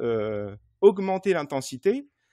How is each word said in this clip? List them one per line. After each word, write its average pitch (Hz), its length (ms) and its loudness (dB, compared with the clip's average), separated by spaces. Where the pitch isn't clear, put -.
euh, 107 560 -4
augmenter 190 500 4
l'intensité. 151 800 -4